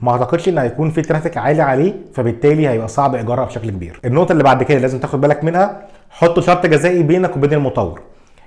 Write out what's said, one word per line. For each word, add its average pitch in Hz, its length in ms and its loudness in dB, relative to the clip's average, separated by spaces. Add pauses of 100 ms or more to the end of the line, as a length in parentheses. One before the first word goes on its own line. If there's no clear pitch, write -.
ما 120 120 0
أعتقدش 127 360 0
إن 170 100 0
هيكون 143 320 -2
في 156 120 -2
ترافيك 156 340 -2
عالي 147 260 0
عليه، 143 320 2 (200)
فبالتالي 143 540 0
هيبقى 113 200 -2
صعب 135 260 0
إيجارها 120 300 -4
بشكل 113 260 -8
كبير. 87 340 -10
النقطة 160 280 2
اللي 151 120 4
بعد 127 180 4
كده 143 160 2
لازم 127 200 0
تاخد 143 220 -4
بالك 147 240 0
منها، 180 420 -2 (240)
حط 170 300 2
شرط 180 260 2
جزائي 170 360 2
بينك 175 340 0
وبين 143 160 2
المطور، 127 480 -2 (460)